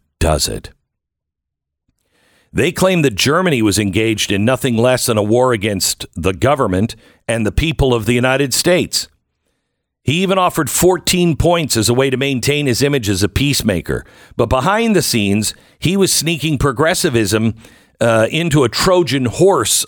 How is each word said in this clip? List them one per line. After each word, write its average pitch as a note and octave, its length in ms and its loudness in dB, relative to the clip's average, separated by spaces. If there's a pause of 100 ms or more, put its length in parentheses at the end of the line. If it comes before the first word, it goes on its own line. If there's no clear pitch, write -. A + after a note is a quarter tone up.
(180)
does D#2 300 0
it? G#1 220 -10 (1800)
They G2+ 200 0
claim F#3 300 2
that B2+ 120 2
Germany D3+ 480 0
was G2+ 160 2
engaged G#2+ 540 -2
in G2+ 120 0
nothing B2+ 320 0
less B2 300 2
than A2+ 100 0
a G#2 60 0
war B2 300 2
against G2+ 520 -4 (100)
the F#2 200 -2
government A2+ 600 0 (320)
and A2+ 180 -2
the F#2 60 -2
people C#3 420 0
of G#2+ 120 -2
the A#2+ 60 2
United C3 400 0
States. - 540 0 (1000)
He C3+ 180 0
even F#3+ 140 0
offered E3+ 320 0
fourteen F3 680 2
points E3 400 0
as G#2+ 120 0
a A#2+ 60 2
way C3+ 160 2
to B2+ 60 -4
maintain C#3 500 -2
his A#2 160 0
image C#3 260 0
as F#2+ 140 0
a G2 60 0
peacemaker. F#2 760 -2 (320)
But B2 100 0
behind G3 500 0
the D#3+ 40 2
scenes, G#2 540 -2 (240)
he F3 180 -2
was F#3+ 160 2
sneaking D3+ 460 -2
progressivism, A#2 960 0 (460)
uh, A2+ 320 2
into D#3 320 0
a A2 40 0
Trojan D3 580 0
horse D#3+ 600 0